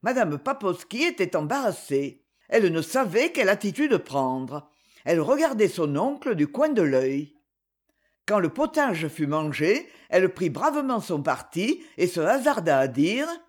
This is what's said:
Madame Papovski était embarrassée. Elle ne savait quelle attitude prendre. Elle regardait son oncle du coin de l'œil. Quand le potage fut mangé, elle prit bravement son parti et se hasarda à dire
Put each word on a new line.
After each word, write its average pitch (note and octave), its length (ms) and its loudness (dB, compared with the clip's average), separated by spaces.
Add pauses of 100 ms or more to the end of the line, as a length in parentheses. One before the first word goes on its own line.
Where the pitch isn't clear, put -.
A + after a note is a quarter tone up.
Madame G3 360 0
Papovski G3+ 640 -4
était F#3+ 340 0
embarrassée. D3+ 880 -2 (240)
Elle G3+ 240 4
ne D#3+ 80 0
savait B3 520 0
quelle G#3 180 2
attitude G#3 480 0
prendre. C3 720 -4 (340)
Elle E3 160 2
regardait B3 480 2
son D3+ 280 -2
oncle B3 380 -2
du D3 120 0
coin D4 240 0
de A#3 100 0
l'œil. C#3 520 0 (920)
Quand G#3 120 2
le E3+ 100 2
potage C4+ 600 0
fut D3+ 180 -4
mangé, D#3 600 0 (220)
elle F#3 240 2
prit F3+ 160 -2
bravement C4 540 -2
son D3+ 200 -4
parti F3+ 600 -2 (160)
et F3 80 2
se F3 140 -2
hasarda E3+ 580 2
à C3+ 100 2
dire F#3 400 0 (200)